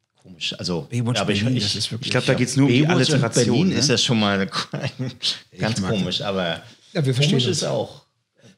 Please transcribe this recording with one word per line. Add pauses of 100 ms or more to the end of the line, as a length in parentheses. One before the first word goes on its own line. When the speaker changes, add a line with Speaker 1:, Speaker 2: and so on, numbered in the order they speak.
(220)
Speaker 1:
Komisch.
Also,
Speaker 2:
Baywatch
Speaker 1:
aber
ich,
Speaker 2:
Berlin,
Speaker 1:
ich,
Speaker 2:
das
ist
wirklich
Speaker 3:
Ich
glaub,
da
geht's
nur
um
die
Speaker 1:
Baywatch
und
Speaker 3:
Alliteration,
Speaker 1:
Berlin
Speaker 3:
ne?
Speaker 1:
ist
ja
schon
mal
<laughs>
ganz
Speaker 2:
Ich
mag
Speaker 1:
komisch,
Speaker 2:
das.
Speaker 1:
aber (300)
Speaker 2:
Ja,
wir
verstehen
Speaker 1:
komisch
Speaker 2:
uns.
Speaker 1:
ist
auch. (560)